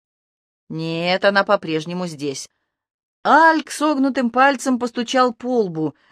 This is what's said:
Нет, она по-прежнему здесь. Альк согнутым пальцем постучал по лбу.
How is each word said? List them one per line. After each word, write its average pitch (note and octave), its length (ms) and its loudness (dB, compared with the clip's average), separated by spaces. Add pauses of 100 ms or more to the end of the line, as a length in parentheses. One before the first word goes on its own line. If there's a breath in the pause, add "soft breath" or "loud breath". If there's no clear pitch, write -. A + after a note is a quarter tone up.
(720)
Нет, E3 540 -2
она G3+ 180 4
по-прежнему F3 640 -2
здесь. C#3+ 400 -8 (800)
Альк D#4 460 4
согнутым C4+ 580 0
пальцем C4 500 2
постучал B3 540 0
по A#3+ 300 -2
лбу. D#3 320 -4 (160 soft breath)